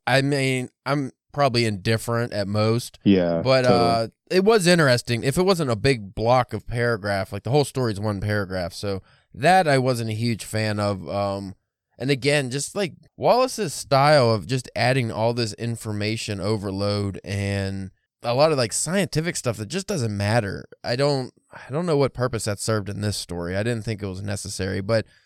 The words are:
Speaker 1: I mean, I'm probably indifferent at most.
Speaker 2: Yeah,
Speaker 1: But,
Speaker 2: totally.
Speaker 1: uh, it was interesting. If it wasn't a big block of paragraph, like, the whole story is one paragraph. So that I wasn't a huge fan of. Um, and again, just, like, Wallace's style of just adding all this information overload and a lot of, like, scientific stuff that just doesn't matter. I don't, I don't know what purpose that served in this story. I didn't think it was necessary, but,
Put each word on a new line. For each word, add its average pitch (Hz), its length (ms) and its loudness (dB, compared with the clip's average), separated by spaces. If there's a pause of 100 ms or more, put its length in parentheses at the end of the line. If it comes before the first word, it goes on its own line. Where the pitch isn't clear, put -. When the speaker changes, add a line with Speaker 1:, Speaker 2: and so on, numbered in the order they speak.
Speaker 1:
I 131 140 4
mean, 135 480 0 (160)
I'm 139 260 -2 (220)
probably 120 320 2
indifferent 113 680 -2
at 101 140 -4
most. 107 560 0
Speaker 2:
Yeah, 87 400 4
Speaker 1:
But, 131 200 4
Speaker 2:
totally. 123 160 6
Speaker 1:
uh, 117 280 2 (240)
it 185 120 4
was 214 220 4
interesting. 131 580 4
If 139 140 0
it 185 60 4
wasn't 170 280 2
a 113 40 2
big 107 400 0
block 120 380 2
of 104 120 -8
paragraph, 107 640 -2
like, 101 120 -8
the 110 80 -4
whole 143 140 4
story 127 280 -2
is 95 60 -6
one 104 220 -2
paragraph. 95 520 -2
So 98 280 -6 (320)
that 170 340 4
I 139 100 4
wasn't 123 320 0
a 110 40 -2
huge 113 320 -2
fan 107 340 -2
of. 101 280 -2
Um, 98 480 -4 (460)
and 127 80 -4
again, 143 400 0
just, 143 260 -6
like, 190 200 -4 (200)
Wallace's 220 600 0
style 139 560 4
of 98 160 -2
just 127 280 -4
adding 120 360 0
all 110 240 0
this 117 180 -2
information 110 880 -4
overload 101 840 -2
and 98 680 -4 (320)
a 120 100 -2
lot 151 180 4
of, 147 60 2
like, 117 160 0
scientific 165 640 -2
stuff 110 220 -4
that 104 100 -8
just 180 180 -6
doesn't 131 320 -2
matter. 101 480 0 (180)
I 120 120 -2
don't, 139 360 0 (200)
I - 200 -16
don't 160 140 -4
know 156 120 2
what 131 180 2
purpose 123 300 -2
that 104 140 -2
served 107 300 -2
in 104 120 -6
this 104 160 -2
story. 87 380 -6
I 98 60 -2
didn't 113 240 -4
think 107 160 -6
it 101 60 -6
was 95 160 -8
necessary, 98 580 -6
but, 110 240 0 (200)